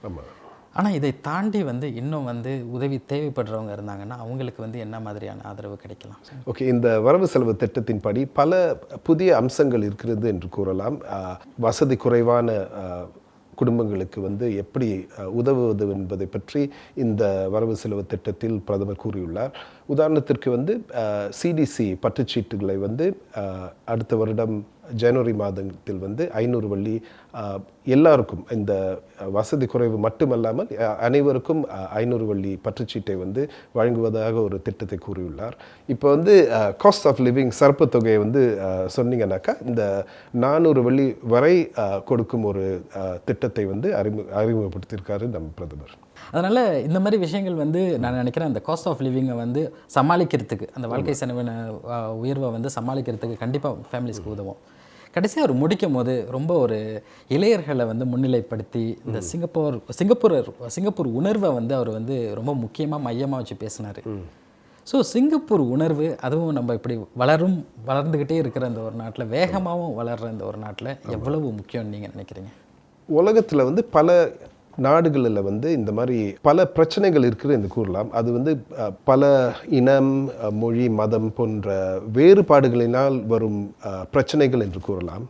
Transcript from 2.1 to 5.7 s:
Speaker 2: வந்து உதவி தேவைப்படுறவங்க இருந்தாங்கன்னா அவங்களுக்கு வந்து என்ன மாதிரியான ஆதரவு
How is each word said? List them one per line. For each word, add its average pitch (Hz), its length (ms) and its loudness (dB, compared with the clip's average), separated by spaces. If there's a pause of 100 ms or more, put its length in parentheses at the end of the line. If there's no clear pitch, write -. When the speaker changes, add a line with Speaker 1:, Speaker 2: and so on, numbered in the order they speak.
Speaker 2:
வந்து 120 480 -8
உதவி 131 280 -4 (100)
தேவைப்படுறவங்க 113 680 -6
இருந்தாங்கன்னா 104 400 -12
அவங்களுக்கு 120 440 -8
வந்து 113 180 -10
என்ன 110 200 -10
மாதிரியான 104 440 -12
ஆதரவு 104 340 -14